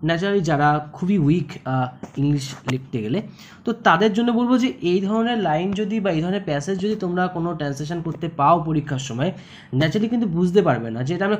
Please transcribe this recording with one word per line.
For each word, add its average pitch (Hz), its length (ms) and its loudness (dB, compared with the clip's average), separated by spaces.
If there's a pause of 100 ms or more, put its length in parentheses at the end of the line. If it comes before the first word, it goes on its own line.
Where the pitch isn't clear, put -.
ন্যাচারালি 185 360 2
যারা 151 520 2
খুবই 190 260 0
উইক, 160 340 2 (120)
আহ, 131 420 -4 (100)
ইংলিশ 143 380 0 (160)
লিখতে 131 320 -4
গেলে, 185 200 -2 (420)
তো 233 80 0
তাদের 202 400 4
জন্য 233 200 2
বলবো 240 260 2
যে 254 220 0
এই 185 200 2
ধরনের 226 380 0
লাইন 180 340 0
যদি 214 280 -2
বা 196 100 0
এই 160 120 0
ধরনের 185 220 0
প্যাসেজ 165 360 -2
যদি 214 160 0
তোমরা 180 300 -2
কোনো 175 280 -4
ট্রান্সলেশন 151 480 -6
করতে 165 260 -6
পাও 160 360 4
পরীক্ষার 147 340 -2
সময়, 131 340 -4 (420)
ন্যাচারালি 160 340 2
কিন্তু 233 200 0
বুঝতে 180 340 2
পারবে 117 280 0
না 117 120 -4
যে 139 120 -2
এটা 180 100 -2
আমরা 208 160 2